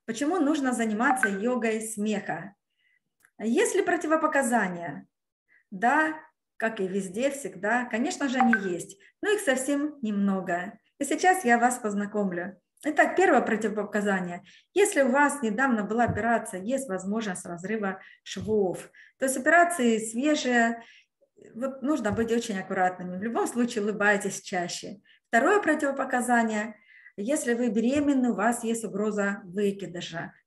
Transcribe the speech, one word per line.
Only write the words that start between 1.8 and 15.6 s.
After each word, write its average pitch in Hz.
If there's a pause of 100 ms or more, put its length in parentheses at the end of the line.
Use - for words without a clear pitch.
смеха? 208 (840)
Есть 262
ли 359
противопоказания? 277 (640)
Да, 277 (440)
как 220
и 190
везде, 196
всегда. 233
Конечно 247
же, 254
они 233 (140)
есть, 165 (240)
но 381
их 415
совсем 285
немного. 196 (220)
И 285
сейчас 370
я 240
вас 240
познакомлю. 202 (260)
Итак, 339
первое 349
противопоказание. 202 (300)
Если 381
у 254
вас 277
недавно 226